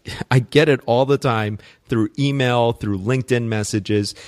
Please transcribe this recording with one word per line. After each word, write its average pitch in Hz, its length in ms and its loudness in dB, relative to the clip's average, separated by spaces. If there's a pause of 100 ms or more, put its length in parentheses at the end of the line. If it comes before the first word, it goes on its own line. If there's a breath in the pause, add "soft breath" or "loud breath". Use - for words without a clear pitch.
<laughs> - 260 -10
I 131 100 6
get 147 280 2
it 135 180 2
all 120 200 2
the 139 120 2
time 107 400 -2 (300 loud breath)
through 113 200 0 (100)
email, 127 540 2
through 101 260 -4
LinkedIn 120 460 -2
messages, 107 680 -2 (140 loud breath)